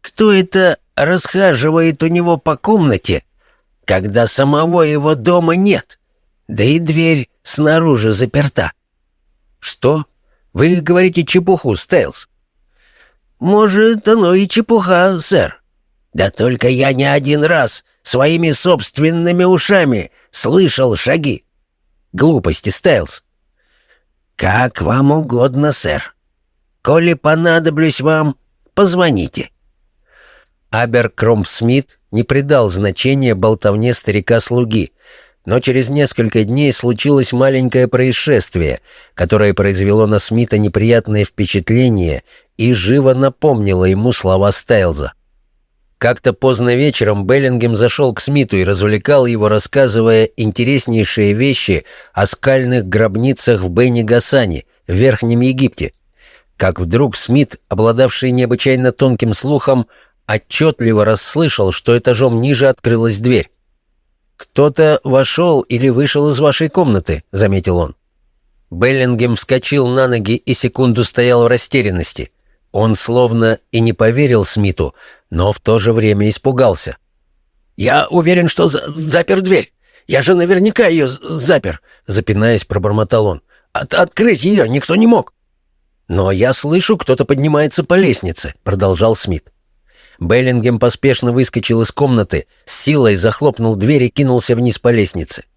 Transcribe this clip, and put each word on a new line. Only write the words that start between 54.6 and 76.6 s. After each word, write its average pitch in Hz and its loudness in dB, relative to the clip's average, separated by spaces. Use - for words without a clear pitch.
в 87 -4
Верхнем 117 2
Египте. 131 -2
Как 92 -2
вдруг 107 0
Смит, - -2
обладавший 117 0
необычайно 127 0
тонким 120 0
слухом, 131 -2
отчетливо 113 0
расслышал, 110 -2
что 117 0
этажом 117 0
ниже 135 0
открылась 113 0
дверь. 117 0
«Кто-то 151 0
вошел 139 0
или 123 -2
вышел 147 0
из 131 -2
вашей 151 0
комнаты», — 101 -2
заметил 98 0
он. 76 -4
Беллингем 123 0
вскочил 131 -2
на 131 0
ноги 113 0
и - -4
секунду 123 0
стоял 120 2
в 117 2
растерянности. 104 -2
Он 107 0
словно 113 0
и 117 0
не 113 0
поверил 117 2
Смиту, 90 -4
но 90 0
в - -10
то 113 2
же 113 0
время 107 0
испугался. 123 -2